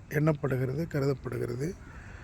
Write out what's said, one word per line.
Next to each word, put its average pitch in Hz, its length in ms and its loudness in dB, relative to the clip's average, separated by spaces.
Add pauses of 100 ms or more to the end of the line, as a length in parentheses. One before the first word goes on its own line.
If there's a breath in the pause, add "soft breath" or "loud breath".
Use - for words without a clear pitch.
எண்ணப்படுகிறது, 143 760 2
கருதப்படுகிறது. 131 880 0 (500 loud breath)